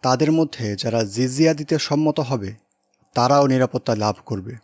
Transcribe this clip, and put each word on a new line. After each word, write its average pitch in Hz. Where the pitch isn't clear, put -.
তাদের 131
মধ্যে 156
যারা 117
জিজিয়া 127
দিতে 151
সম্মত 151
হবে, 120
তারাও 135
নিরাপত্তা 131
লাভ 107
করবে। 101